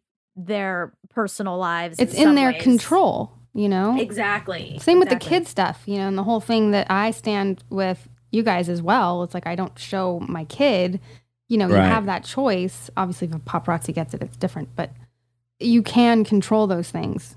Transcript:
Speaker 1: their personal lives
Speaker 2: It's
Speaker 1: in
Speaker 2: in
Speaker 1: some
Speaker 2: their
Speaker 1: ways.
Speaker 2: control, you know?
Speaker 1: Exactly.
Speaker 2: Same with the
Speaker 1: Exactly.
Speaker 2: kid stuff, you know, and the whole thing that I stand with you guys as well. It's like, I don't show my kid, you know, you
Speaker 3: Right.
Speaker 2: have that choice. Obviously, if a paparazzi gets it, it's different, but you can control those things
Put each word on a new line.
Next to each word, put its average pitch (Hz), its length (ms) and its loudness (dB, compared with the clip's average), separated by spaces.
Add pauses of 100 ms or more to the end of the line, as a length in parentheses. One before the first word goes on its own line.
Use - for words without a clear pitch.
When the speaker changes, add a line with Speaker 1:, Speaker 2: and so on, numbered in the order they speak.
(340)
Speaker 1:
their 185 600 -6 (160)
personal 196 480 -4
lives 170 400 -4
Speaker 2:
It's - 160 0
Speaker 1:
in - 60 -2
Speaker 2:
in 302 80 6
Speaker 1:
some 294 60 8
Speaker 2:
their 269 180 4
Speaker 1:
ways. - 100 -6
Speaker 2:
control, 262 720 2 (200)
you 208 160 0
know? 196 320 2
Speaker 1:
Exactly. 202 800 -6
Speaker 2:
Same 349 200 6
with 311 100 4
the 254 60 4
Speaker 1:
Exactly. 311 240 0
Speaker 2:
kid 339 80 -8
stuff, - 360 -2
you 202 140 -4
know, 196 100 -2
and 196 80 -2
the 190 80 -2
whole 226 160 0
thing 220 300 2
that 202 200 0
I 202 200 0
stand 202 580 -4
with 185 400 -4 (240)
you 226 100 0
guys 180 280 0
as 175 100 -2
well. 175 420 2
It's 175 120 -8
like, 180 120 -8
I 170 80 -4
don't 180 240 -6
show 185 480 -4
my 165 200 -8
kid, 190 520 0 (520)
you 233 80 2
know, 196 100 2
you 190 60 4
Speaker 3:
Right. 190 120 6
Speaker 2:
have 214 200 2
that 190 180 -4
choice. 190 720 -2
Obviously, 180 320 -4
if 160 60 -6
a 160 40 -8
paparazzi 165 560 -4
gets 160 200 -6
it, - 80 -8
it's - 160 -12
different, 156 360 -6
but - 180 -8 (720)
you 233 180 4
can 233 420 4
control 214 420 2
those 175 240 -2
things - 460 -8